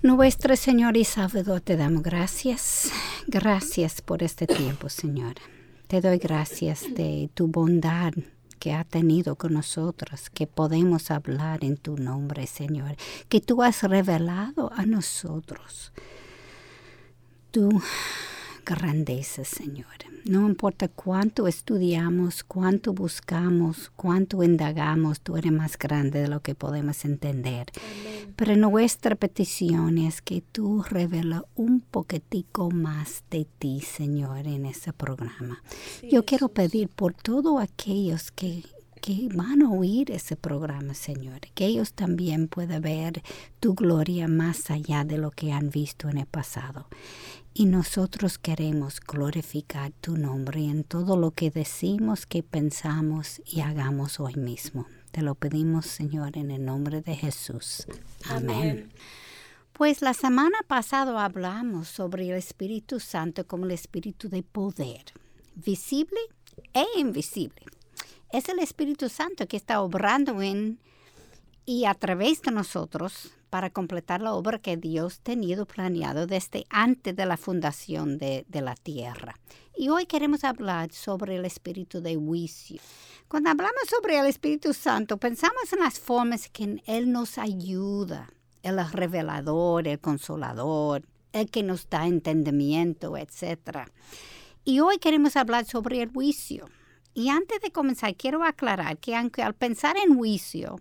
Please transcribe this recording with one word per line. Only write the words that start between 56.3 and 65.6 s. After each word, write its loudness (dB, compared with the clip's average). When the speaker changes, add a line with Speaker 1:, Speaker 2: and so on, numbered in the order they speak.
Speaker 1:
en -4
el -6
nombre -4
de -6
Jesús. -8
Amén. -4
Speaker 2:
Amén. -2
Speaker 1:
Pues 2
la 2
semana 4
pasada 0
hablamos -4
sobre -6
el -2
Espíritu -6
Santo -6
como -6
el -2
Espíritu -8
de -4
poder, -6
visible -2